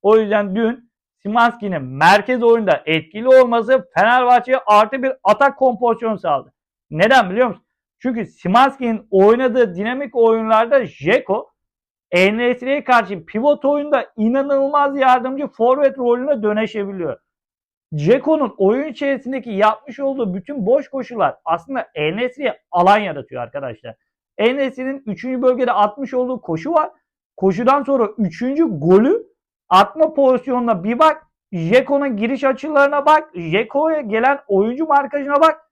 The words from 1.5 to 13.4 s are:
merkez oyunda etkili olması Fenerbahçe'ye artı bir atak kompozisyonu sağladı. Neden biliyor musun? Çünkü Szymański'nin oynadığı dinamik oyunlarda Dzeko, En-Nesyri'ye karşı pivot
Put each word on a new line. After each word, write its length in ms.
merkez 600
oyunda 420
etkili 420
olması 720
Fenerbahçe'ye 680
artı 380
bir 100
atak 340
kompozisyonu 600
sağladı. 360
Neden 380
biliyor 180
musun? 160
Çünkü 260
Szymański'nin 840
oynadığı 640
dinamik 400
oyunlarda 720
Dzeko, 680
En-Nesyri'ye 720
karşı 420
pivot 400